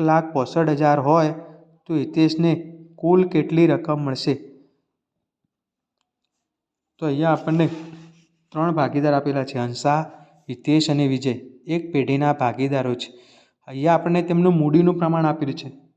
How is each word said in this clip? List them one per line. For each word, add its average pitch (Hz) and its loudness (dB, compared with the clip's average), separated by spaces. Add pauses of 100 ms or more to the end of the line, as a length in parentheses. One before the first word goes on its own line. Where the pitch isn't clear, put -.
લાખ 160 2
પોસઠ 156 0
હજાર 147 4
હોય 156 4 (520)
તો 175 -8
હિતેશને 160 0 (480)
કુલ 180 4 (120)
કેટલી 165 2
રકમ 147 -4
મળશે? 135 -2 (2750)
તો - -14
અહીંયા 151 0
આપણને 160 0 (880)
ત્રણ 160 -2
ભાગીદાર 143 0
આપેલા 139 -2
છે, 135 -8
હંસા, 143 -2 (480)
હિતેશ 151 0
અને 147 0
વિજય. 127 -2 (380)
એક 170 -2
પેઢીના 139 0
ભાગીદારો 127 -2
છે. - -10 (580)
અહીંયા 143 0
આપણને 175 0
તેમનું 175 2
મૂડીનું 170 2
પ્રમાણ 160 0
આપેલું 143 -4
છે 135 -14 (280)